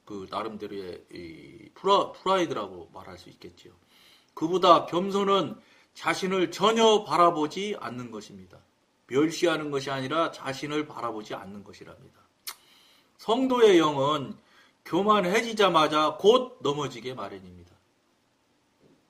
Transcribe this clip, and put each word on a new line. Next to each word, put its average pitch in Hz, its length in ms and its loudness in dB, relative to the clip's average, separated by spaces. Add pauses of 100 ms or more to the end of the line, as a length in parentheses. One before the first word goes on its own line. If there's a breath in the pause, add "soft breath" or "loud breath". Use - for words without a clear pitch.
그 98 240 -14
나름대로의 101 840 -10
이 85 640 -18
프라-, 190 360 0
프라이드라고 117 840 -4
말할 95 240 -18
수 - 120 -20
있겠지요. 90 440 -20 (600 soft breath)
그보다 175 540 4
겸손은 196 680 0 (380 soft breath)
자신을 180 580 -2
전혀 220 520 4
바라보지 170 760 2
않는 120 300 -12
것입니다. 101 500 -18 (460)
멸시하는 156 640 0
것이 139 220 -4
아니라 147 400 -2
자신을 147 560 -8
바라보지 113 480 -10
않는 98 280 -16
것이랍니다. - 580 -20 (960 loud breath)
성도의 240 600 4
영은 143 580 0 (500 soft breath)
교만해지자마자 185 1300 2
곧 247 420 4
넘어지게 131 520 -4
마련입니다. 95 640 -16 (1300)